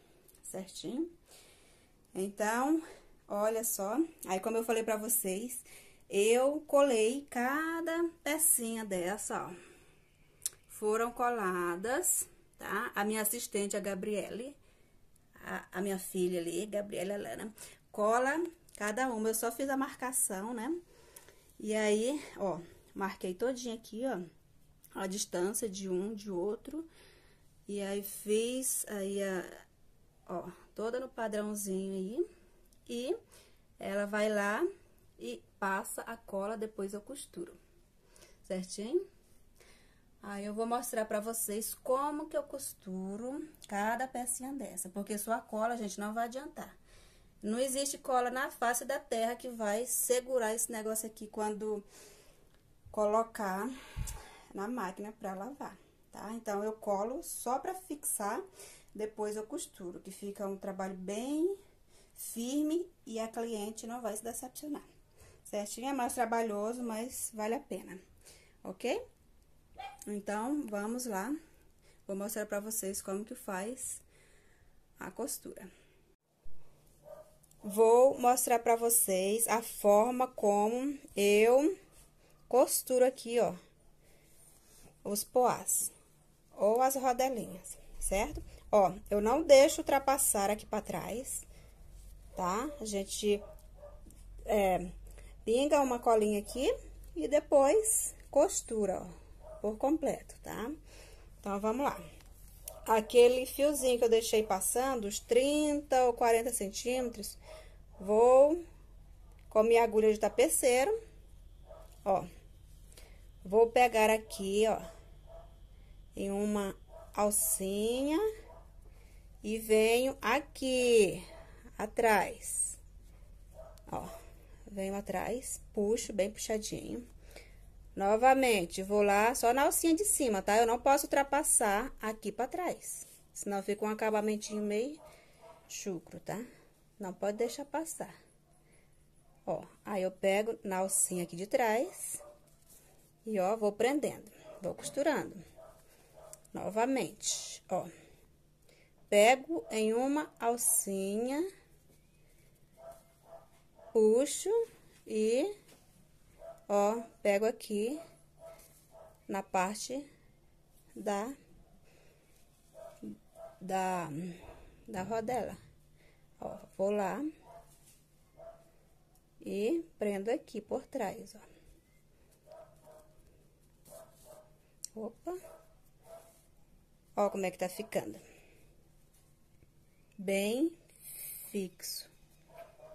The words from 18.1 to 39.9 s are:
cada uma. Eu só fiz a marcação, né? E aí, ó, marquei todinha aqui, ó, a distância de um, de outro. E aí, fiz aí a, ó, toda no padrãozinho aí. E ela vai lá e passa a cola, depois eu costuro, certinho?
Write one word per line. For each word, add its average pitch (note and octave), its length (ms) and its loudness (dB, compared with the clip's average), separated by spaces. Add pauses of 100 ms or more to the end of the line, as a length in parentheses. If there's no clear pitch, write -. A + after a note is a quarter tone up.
cada G#3+ 320 -2
uma. A3 200 0
Eu A3 60 0
só A#3 160 0
fiz C4+ 180 -4
a C4+ 80 0
marcação, B3+ 760 -2
né? B3 220 -4 (840)
E G#3+ 160 -4
aí, G#3+ 460 2 (160)
ó, F3 220 -2 (360)
marquei F#3+ 400 -6
todinha B3 400 -4
aqui, A3+ 320 -10
ó, G#3+ 140 -2 (800)
a F#3+ 60 -4
distância G3 600 -2
de F#3+ 200 -8
um, F#3+ 260 -2
de G#3 160 -12
outro. A3+ 560 -6 (800)
E G3+ 140 -6
aí, G3 220 -4
fiz A#3 840 -2
aí G3 340 -4
a, - 440 -6 (640)
ó, F3+ 220 -8 (240)
toda A#3 260 -4
no C4 80 -10
padrãozinho G#3 880 -4
aí. G#3+ 400 -4 (520)
E B3 280 -4 (640)
ela G3 280 -4
vai G#3 220 0
lá G#3 380 0 (520)
e A#3+ 240 -10 (160)
passa G3 440 -4
a A3+ 140 -10
cola, G3+ 400 -6
depois G#3 360 -6
eu G#3 80 -8
costuro, - 560 -14 (840)
certinho? G#3 640 -4 (1160)